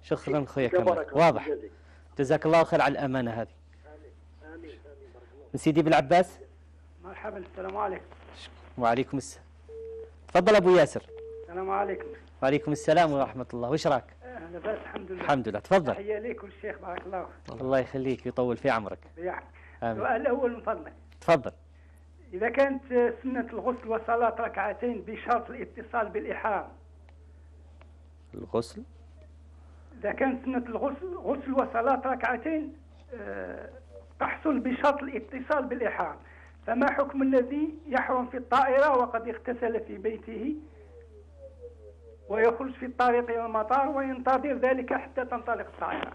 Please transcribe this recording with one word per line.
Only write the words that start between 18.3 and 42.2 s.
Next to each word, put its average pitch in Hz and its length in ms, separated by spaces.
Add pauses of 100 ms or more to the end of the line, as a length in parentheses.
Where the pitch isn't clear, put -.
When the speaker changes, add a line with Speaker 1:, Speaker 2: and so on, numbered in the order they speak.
Speaker 1:
في 135 140
عمرك. 101 280 (200)
Speaker 3:
يحفظك. 175 280 (360)
Speaker 1:
آمين. 117 200
Speaker 3:
السؤال 233 180
الأول 254 320
من 240 80
فضلك. 196 320 (280)
Speaker 1:
تفضل. 127 320 (840)
Speaker 3:
إذا 208 140
كانت 269 340 (400)
سنة 254 300
الغسل 240 360
وصلاة 226 520
ركعتين 214 640
بشرط 226 480
الاتصال 226 580
بالإحرام. 208 600 (1700)
Speaker 1:
الغسل؟ 113 480 (1160)
Speaker 3:
إذا 202 120
كانت 262 320
سنة 247 220
الغسل، 277 500
غسل 277 360
وصلاة 254 540
ركعتين، 262 640 (420)
آه، 139 560 (500)
تحصل 269 380
بشرط 254 440
الاتصال 262 600
بالإحرام، 190 520 (500)
فما 254 260
حكم 277 300
الذي 269 520 (120)
يحرم 254 400
في 262 100
الطائرة 262 600
وقد 240 320
اغتسل 233 520
في 208 160
بيته 220 600 (1700)